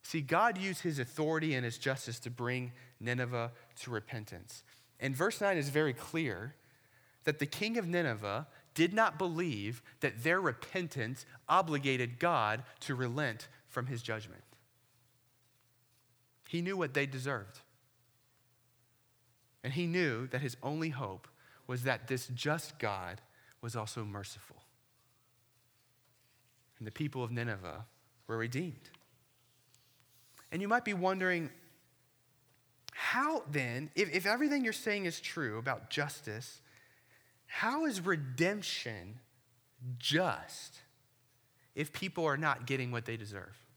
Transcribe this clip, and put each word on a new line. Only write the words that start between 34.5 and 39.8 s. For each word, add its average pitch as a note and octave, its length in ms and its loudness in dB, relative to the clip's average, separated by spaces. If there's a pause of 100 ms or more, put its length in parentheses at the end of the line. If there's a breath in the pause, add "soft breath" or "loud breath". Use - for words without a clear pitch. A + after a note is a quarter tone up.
you're A3 80 2
saying G#3 320 0
is E3 160 -2
true A#2 380 -2
about A#2+ 320 -2
justice, A#2+ 720 -4 (840 soft breath)
how C4+ 380 0
is A3 160 2
redemption C#3 1200 0 (800)